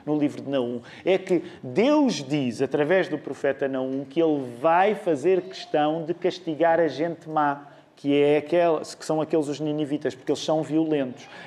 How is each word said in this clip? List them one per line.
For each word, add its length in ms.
no 100
livro 240
de 80
Naum, 320
é 140
que 240
Deus 640
diz, 360
através 460
do 100
profeta 500
Naum, 400
que 140
ele 200
vai 340
fazer 480
questão 640
de 100
castigar 640
a 100
gente 400
má, 380
que 220
é 200
aquela, 420
que 240
são 160
aqueles 280
os 120
ninivitas, 540
porque 160
eles 120
são 200
violentos. 680